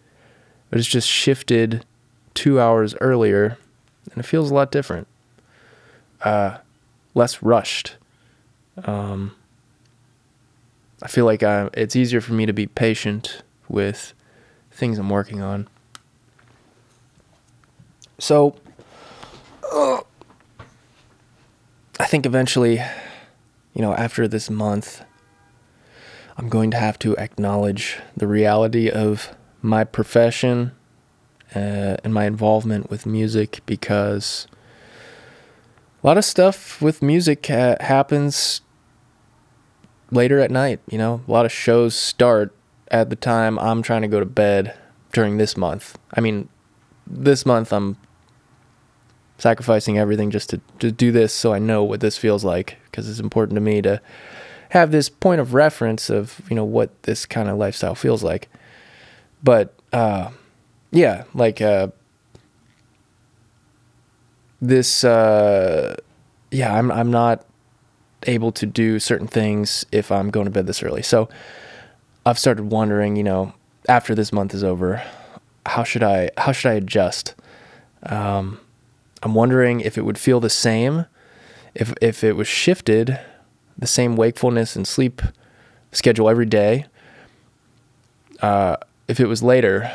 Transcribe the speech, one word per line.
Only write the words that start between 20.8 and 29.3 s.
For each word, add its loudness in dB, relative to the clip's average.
I -2
think 0
eventually, 2
you -6
know, -2
after -2
this -8
month, -6
I'm -10
going 0
to -2
have -2
to -2
acknowledge -4
the -2
reality 2
of -2